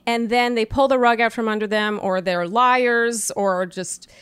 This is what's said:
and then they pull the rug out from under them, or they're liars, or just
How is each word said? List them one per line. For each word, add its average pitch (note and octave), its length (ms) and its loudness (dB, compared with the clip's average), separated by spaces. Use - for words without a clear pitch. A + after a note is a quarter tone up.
and A#3 240 -2
then A#3+ 240 2
they A3 120 0
pull C4+ 220 2
the C4 120 2
rug A#3 200 4
out A3+ 140 2
from A3+ 140 -4
under G#3+ 180 -2
them, G#3 380 -2
or F#3 180 -2
they're F3 260 -2
liars, A#3+ 840 0
or F#3+ 340 0
just - 420 -10